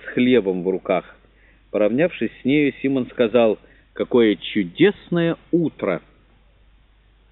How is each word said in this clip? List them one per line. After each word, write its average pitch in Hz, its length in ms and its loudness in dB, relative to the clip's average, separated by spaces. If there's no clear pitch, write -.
с - 80 -14
хлебом 104 500 2
в 92 60 -2
руках. 92 480 -4
Поравнявшись 117 600 -2
с - 40 -10
нею, 139 360 2
Симон 135 260 -2
сказал: 117 520 0
"Какое 110 460 2
чудесное 165 960 -2
утро!" 139 500 -2